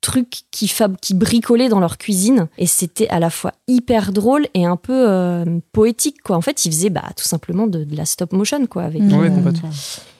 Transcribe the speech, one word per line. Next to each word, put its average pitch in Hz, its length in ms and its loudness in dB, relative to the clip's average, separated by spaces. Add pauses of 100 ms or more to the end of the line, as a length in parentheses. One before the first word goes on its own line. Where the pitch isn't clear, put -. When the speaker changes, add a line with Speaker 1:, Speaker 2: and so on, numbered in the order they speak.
Speaker 1:
trucs - 500 -4
qui - 180 -6
fab-, 196 320 0
qui - 140 -4
bricolaient 233 560 2
dans 202 100 4
leur 170 180 0
cuisine. 196 500 2 (100)
Et 180 80 0
c'était - 420 -2
à 180 120 0
la 165 100 2
fois - 220 -6 (160)
hyper 240 440 2
drôle 254 420 2
et 180 120 2
un 175 100 0
peu, - 160 -6 (160)
euh, 175 360 0 (280)
poétique, 233 500 0
quoi. 185 140 0
En 170 60 2
fait, - 240 -2
ils 165 60 -2
faisaient, 175 180 0
bah, - 140 -4 (120)
tout - 80 -10
simplement 180 420 -2
de, 170 180 -2
de 147 120 -8
la 151 100 -4
stop - 260 -4
motion, 214 340 0
quoi, 175 180 -4
avec, 160 180 -2
Speaker 2:
Mhm. 196 160 6
Speaker 3:
Ouais, 165 80 4
Speaker 1:
euh, - 40 4
Speaker 3:
complètement. 170 400 0 (500)